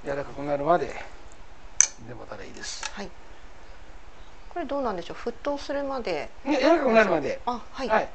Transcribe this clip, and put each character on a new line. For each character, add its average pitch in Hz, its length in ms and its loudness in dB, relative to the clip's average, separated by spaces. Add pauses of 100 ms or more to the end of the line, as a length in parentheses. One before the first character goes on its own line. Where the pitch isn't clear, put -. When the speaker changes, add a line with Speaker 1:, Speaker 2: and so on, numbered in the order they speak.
Speaker 1:
柔 139 100 0
ら 139 80 -2
か - 80 -8
く 139 100 -6
な 143 140 2
る 143 80 -2
ま 170 140 6
で 139 80 0 (1200)
で 123 60 -8
も 113 100 -10
た - 140 -8
ら 95 60 -10
い - 40 -10
い - 60 -12
で - 100 -10
す。 - 300 -6
Speaker 2:
は 208 80 -6
い。 190 80 -6 (1400)
こ - 40 -4
れ 330 60 -2
ど 269 140 -2
う 285 40 0
な 240 100 0
ん 185 40 -4
で 175 60 -4
し - 80 -8
ょ 160 40 -8
う？ - 140 -4
沸 240 40 -2
騰 285 260 -2
す 285 140 -6
る 285 120 0
ま 269 160 -4
で。 156 300 -2 (160)
Speaker 1:
い 269 60 2
や、 285 80 4
柔 269 80 8
ら 339 100 10
か 294 60 2
く 247 80 6
な 226 120 10
る 196 60 4
ま 160 100 4
で。 139 260 -2
Speaker 2:
あ、 240 140 0 (100)
は 269 140 -4
い。 240 40 -2
Speaker 1:
は 214 120 6
い。 147 140 -2